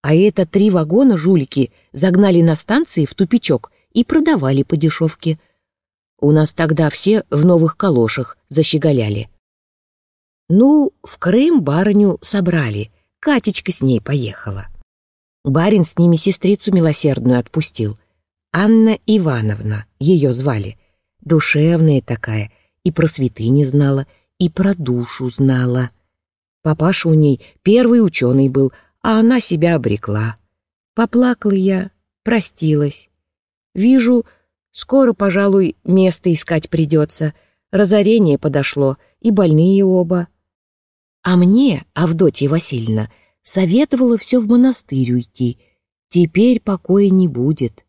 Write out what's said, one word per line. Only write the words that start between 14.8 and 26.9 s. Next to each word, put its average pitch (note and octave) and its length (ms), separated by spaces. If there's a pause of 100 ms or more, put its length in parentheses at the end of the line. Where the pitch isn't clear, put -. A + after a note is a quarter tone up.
Барин E3 420
с - 120
ними E3+ 200
сестрицу G3 540
милосердную C#3+ 680
отпустил. A#2 580 (560)
Анна A3 540
Ивановна A2 800 (140)
ее D3 320
звали. A#2 460 (440)
Душевная D#3 800
такая, G#2+ 500 (320)
и F3 80
про D#3+ 160
святыни C3 560
знала, C#3 420 (320)
и F3+ 120
про F#3+ 260
душу B2+ 540
знала. B2+ 600 (720)
Папаша D#3+ 480